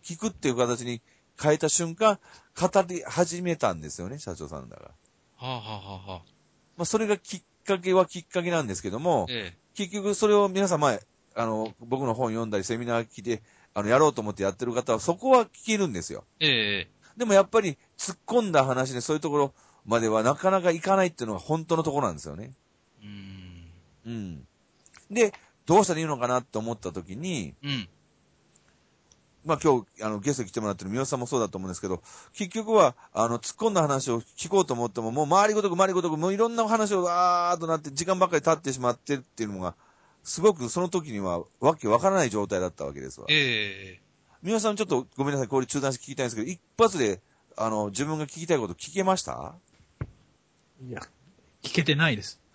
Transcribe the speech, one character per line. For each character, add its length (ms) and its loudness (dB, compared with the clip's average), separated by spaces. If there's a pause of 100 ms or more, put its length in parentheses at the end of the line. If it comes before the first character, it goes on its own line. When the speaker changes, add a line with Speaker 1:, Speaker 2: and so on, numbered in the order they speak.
Speaker 1:
聞 120 -12
く 100 -6
っ 40 -2
て 160 -4
い 40 2
う 40 -2
形 300 0
に 160 -8 (400)
変 120 4
え 40 2
た 120 -2
瞬 260 -2
間、 240 2 (400)
語 100 2 (180)
り 140 -6
始 400 0
め 140 0
た 180 0
ん 80 -10
で 80 -12
す 120 -14
よ 80 -8
ね、 100 -12
社 160 -10
長 120 -12
さ 120 -10
ん 100 -16
だ 80 -20
か 60 -20
ら。 60 -20
Speaker 2:
は 680 -12
あ、 0 -
は 60 -10
あ 0 -
は 200 -10 (260)
あ 40 -10
は 60 -10
あ。 40 -14 (560)
Speaker 1:
ま 60 -4
あ、 20 -2
そ 140 0
れ 80 0
が 100 2
き 200 -14
っ 60 -16 (220)
か 140 0
け 140 0
は 120 8
き 140 -12
っ 80 -16
か 160 -2
け 80 -2
な 100 2
ん 60 -2
で 80 -4
す 80 -10
け 80 -4
ど 80 -6
も、 300 2
Speaker 2:
え 260 -8
え。 20 -20 (160)
Speaker 1:
結 200 -6
局 200 -2
そ 140 2
れ 80 6
を 140 6
皆 180 0
さ 80 2
ん、 40 0
ま 120 4
あ、 80 -2 (360)
あ 100 -2
の、 340 -4
僕 260 -4
の 80 0
本 160 -2
読 160 -2
ん 40 -8
だ 100 -2
り、 40 -4
セ 140 -4
ミ 80 -8
ナ 160 0
ー 60 -8
聞 140 -18
い 20 -18
て、 180 -2 (320)
あ 100 -2
の、 60 -2
や 80 8
ろ 100 8
う 60 4
と 80 -4
思 100 -4
っ 20 -8
て 100 -4
や 80 2
っ 40 -10
て 100 -6
る 80 -4
方 200 0
は、 60 0
そ 160 0
こ 140 -4
は 160 8
聞 200 -20
け 120 0
る 100 2
ん 60 -4
で 80 -6
す 120 -10
よ。 120 -12 (140)
Speaker 2:
え 480 2
え。 40 -20 (260)
Speaker 1:
で 80 -2
も 80 2
や 100 8
っ 60 -2
ぱ 120 4
り 160 -4 (200)
突 160 -8
っ 120 -14
込 240 2
ん 20 -2
だ 140 6
話 280 0
で 80 -6
そ 120 -2
う 20 2
い 20 -2
う 40 -4
と 80 -4
こ 80 0
ろ 160 2 (320)
ま 140 2
で 80 2
は 160 4
な 120 4
か 160 0
な 100 2
か 100 2
い 80 -2
か 160 2
な 80 4
い 40 2
っ 40 -2
て 120 -8
い 20 -4
う 40 -6
の 40 -4
が 60 -6
本 260 -4
当 100 2
の 80 0
と 80 0
こ 80 0
ろ 80 2
な 60 0
ん 20 -8
で 60 -12
す 60 -12
よ 80 -12
ね。 180 -14 (500)
Speaker 2:
う 20 -20
ー 40 -16
ん。 600 -18 (340)
Speaker 1:
う 60 -12
ん。 360 -10 (640)
で、 220 4 (340)
ど 140 8
う 20 6
し 40 2
た 60 0
ら 60 0
い 40 -2
い 20 -2
の 120 -2
か 100 0
な 140 2
と 160 -8
思 160 -4
っ 60 -8
た 120 -8
時 260 -10
に、 360 -6 (100)
Speaker 2:
う 40 -8
ん。 220 -6 (1600)
Speaker 1:
ま 100 2
あ、 80 -10
今 220 6 (100)
日、 80 -10
あ 60 -2
の、 100 -4
ゲ 140 0
ス 40 -4
ト 80 -4
来 60 -16
て 80 -4
も 80 -4
ら 60 0
っ 20 -2
て 80 -14
る 60 -8
三 100 -4
好 60 -2
さ 100 -4
ん 60 -4
も 60 -6
そ 100 -2
う 20 2
だ 80 0
と 100 -10
思 100 -8
う 20 -8
ん 20 -8
で 40 -8
す 60 -12
け 60 -8
ど、 140 -4 (320)
結 160 -8
局 240 -4
は、 220 6 (180)
あ 160 2
の、 100 -2
突 140 -10
っ 40 -16
込 120 0
ん 40 -2
だ 80 4
話 300 0
を 100 0
聞 280 -14
こ 120 4
う 40 4
と 80 -4
思 140 -2
っ 40 -4
て 80 -6
も、 120 -4
も 120 0
う 20 2
周 220 4
り 60 2
ご 80 2
と 80 0
く、 40 -2
周 140 4
り 60 0
ご 80 2
と 80 0
く、 80 -2
も 120 0
う 40 0
い 40 -2
ろ 120 2
ん 80 -6
な 80 2
お 20 -4
話 260 2
を 100 2
わ 500 2
ー 40 0
っ 20 -12
と 80 -6
な 100 2
っ 20 -2
て、 140 -10
時 120 -4
間 140 0
ば 80 4
っ 20 -4
か 60 0
り 60 4
経 120 4
っ 80 0
て 120 -4
し 80 -6
ま 100 2
っ 60 -2
て 180 -2
っ 40 -6
て 240 -8
い 20 -2
う 80 -6
の 60 -8
が、 160 -6 (480)
す 180 -8
ご 120 6
く 140 -4
そ 140 -2
の 80 0
時 240 -4
に 80 -4
は 220 -2 (180)
わ 160 4
け 100 -4
わ 120 6
か 100 4
ら 80 2
な 80 4
い 40 0
状 180 -2
態 120 -2
だ 80 -2
っ 60 -4
た 100 -10
わ 100 -8
け 60 -12
で 100 -12
す 120 -18
わ。 80 -12
Speaker 2:
え 720 0
え。 20 -20 (420)
Speaker 1:
三 80 -4
好 80 2
さ 140 0
ん、 20 -4
ち 60 -4
ょ 40 0
っ 20 -18
と 280 0
ご 80 -2
め 80 0
ん 20 -2
な 60 -2
さ 60 0
い、 20 -14
こ 140 2
れ 40 -4
中 140 -4
断 140 0
し 60 -8
て 40 -18
聞 40 -18
き 100 -12
た 60 -2
い 20 0
ん 20 -2
で 40 -2
す 40 -10
け 80 -4
ど、 80 -4
一 80 -10 (180)
発 200 4
で、 240 0 (340)
あ 140 -2
の、 180 -2
自 160 -4
分 140 -2
が 80 -6
聞 160 -14
き 60 -10
た 80 2
い 40 2
こ 80 -2
と 60 -6
聞 200 -14
け 120 -2
ま 100 4
し 80 -6
た？ 320 -10 (1300)
Speaker 3:
い 60 -14
や、 80 -10 (640)
聞 100 -10
け 100 2
て 120 2
な 140 4
い 80 0
で 60 -10
す。 180 -14 (140)